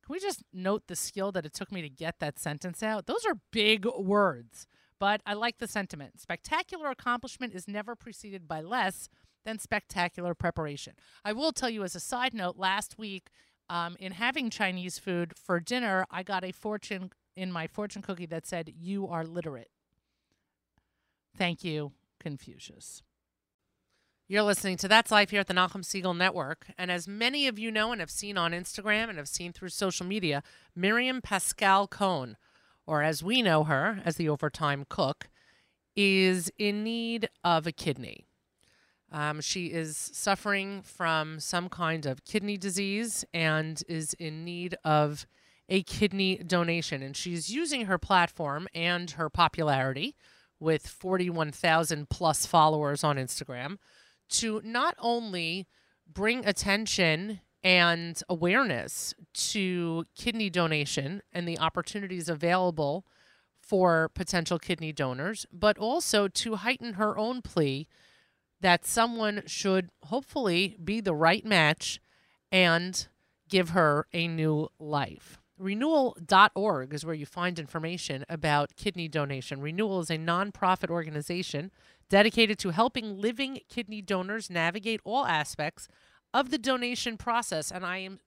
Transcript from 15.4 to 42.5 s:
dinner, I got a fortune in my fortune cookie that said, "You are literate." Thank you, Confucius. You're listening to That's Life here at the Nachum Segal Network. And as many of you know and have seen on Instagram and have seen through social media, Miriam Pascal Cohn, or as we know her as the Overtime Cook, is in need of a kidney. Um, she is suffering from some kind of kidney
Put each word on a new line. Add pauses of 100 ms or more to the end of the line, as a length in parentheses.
dinner,
I
got
a
fortune (240)
in
my
fortune
cookie
that
said,
"You
are
literate." (1600)
Thank
you, (260)
Confucius. (1300)
You're
listening
to
That's
Life
here
at
the
Nachum
Segal
Network. (100)
And
as
many
of
you
know
and
have
seen
on
Instagram
and
have
seen
through
social
media, (320)
Miriam
Pascal
Cohn, (480)
or
as
we
know
her
as
the
Overtime
Cook, (680)
is
in
need (140)
of
a
kidney. (840)
Um,
she
is
suffering
from
some
kind
of
kidney